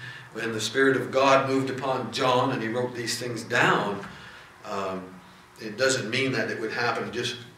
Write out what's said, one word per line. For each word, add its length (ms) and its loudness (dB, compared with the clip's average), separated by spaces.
when 200 -4
the 80 -4
Spirit 360 4
of 160 -4
God 360 6
moved 220 2
upon 420 -2
John 380 4
and 100 -2
he 80 -2
wrote 280 -2
these 240 -4
things 240 -6
down, 600 2
um, 500 -6
it 180 -10
doesn't 320 2
mean 220 0
that 180 0
it 100 -4
would 120 -4
happen 400 -2
just 240 -4